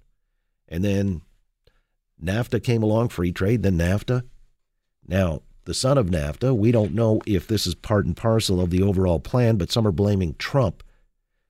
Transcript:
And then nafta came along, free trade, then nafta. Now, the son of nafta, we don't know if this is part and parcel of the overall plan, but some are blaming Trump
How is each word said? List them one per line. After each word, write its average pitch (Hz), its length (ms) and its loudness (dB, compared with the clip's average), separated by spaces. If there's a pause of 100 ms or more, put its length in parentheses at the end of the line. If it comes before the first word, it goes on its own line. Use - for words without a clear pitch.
(680)
And 85 140 -4
then 98 380 0 (1000)
nafta 104 400 -2
came 117 200 0
along, 110 260 2
free 90 240 -2
trade, 101 300 0
then 95 140 2
nafta. 104 460 0 (800)
Now, 87 360 -2 (240)
the 85 80 -6
son 135 240 0
of 110 100 2
nafta, 85 480 -2
we 107 160 2
don't 107 220 2
know 110 320 2
if 95 200 0
this 107 220 -2
is 87 80 -4
part 101 300 0
and 85 100 -2
parcel 110 460 0
of 90 80 0
the 90 120 2
overall 92 380 2
plan, 117 380 2
but 87 140 -4
some 113 140 0
are 104 60 2
blaming 95 440 0
Trump - 480 -2 (680)